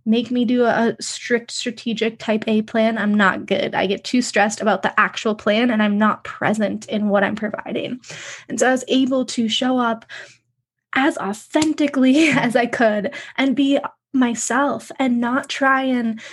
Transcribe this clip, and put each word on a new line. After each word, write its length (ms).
make 260
me 120
do 200
a 360
strict 520
strategic 640
type 300
A 160
plan, 340
I'm 160
not 320
good. 300
I 100
get 180
too 200
stressed 360
about 220
the 180
actual 360
plan 340
and 140
I'm 160
not 240
present 640
in 220
what 140
I'm 120
providing. 640
And 120
so 100
I 20
was 160
able 380
to 220
show 300
up 280
as 240
authentically 1120
<laughs> 0
as 260
I 100
could 480
and 180
be 220
myself 840
and 240
not 260
try 360
and, 360